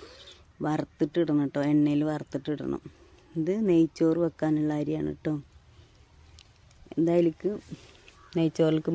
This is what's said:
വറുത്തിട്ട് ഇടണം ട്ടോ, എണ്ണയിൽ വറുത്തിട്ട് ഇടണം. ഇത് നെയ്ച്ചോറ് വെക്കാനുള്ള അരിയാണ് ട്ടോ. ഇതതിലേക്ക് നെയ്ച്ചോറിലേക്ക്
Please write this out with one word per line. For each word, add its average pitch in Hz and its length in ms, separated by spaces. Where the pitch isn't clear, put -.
വറുത്തിട്ട് 151 580
ഇടണം 147 280
ട്ടോ, 143 100
എണ്ണയിൽ 147 360
വറുത്തിട്ട് 147 460
ഇടണം. 135 260
ഇത് 160 120
നെയ്ച്ചോറ് 165 540
വെക്കാനുള്ള 151 580
അരിയാണ് 151 300
ട്ടോ. 156 100
ഇതതിലേക്ക് 170 500
നെയ്ച്ചോറിലേക്ക് 160 580